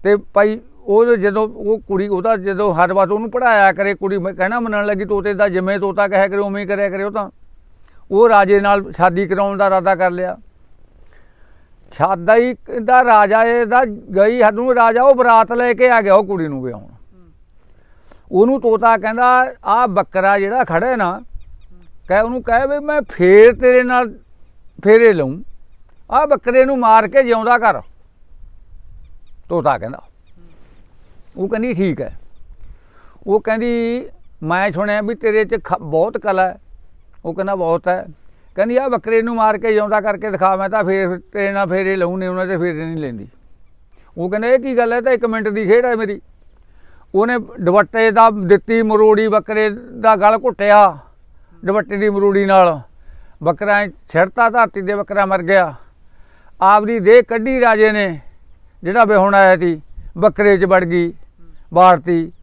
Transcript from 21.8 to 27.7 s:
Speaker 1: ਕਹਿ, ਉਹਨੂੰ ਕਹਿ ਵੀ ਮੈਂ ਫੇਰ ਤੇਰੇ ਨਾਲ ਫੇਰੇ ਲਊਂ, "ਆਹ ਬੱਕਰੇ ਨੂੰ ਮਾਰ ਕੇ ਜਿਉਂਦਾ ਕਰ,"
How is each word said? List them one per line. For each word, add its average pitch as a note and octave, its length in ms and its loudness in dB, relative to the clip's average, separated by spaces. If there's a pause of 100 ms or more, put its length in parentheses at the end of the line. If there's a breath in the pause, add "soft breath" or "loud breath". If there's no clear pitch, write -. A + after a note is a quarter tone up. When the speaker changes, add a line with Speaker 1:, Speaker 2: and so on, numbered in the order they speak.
Speaker 1:
ਕਹਿ, G3 140 2
ਉਹਨੂੰ A#3+ 220 -4
ਕਹਿ A#3+ 240 0
ਵੀ D4 120 -4
ਮੈਂ G3+ 300 -4
ਫੇਰ G#3 460 6
ਤੇਰੇ B3 280 2
ਨਾਲ B3 300 -2 (680)
ਫੇਰੇ A3 300 6
ਲਊਂ, D3+ 260 -4 (720)
"ਆਹ D4 160 2
ਬੱਕਰੇ C4 380 2
ਨੂੰ C4+ 140 -2
ਮਾਰ A3 280 4
ਕੇ C4+ 160 2
ਜਿਉਂਦਾ A#3 340 0
ਕਰ," G3+ 240 0 (1700)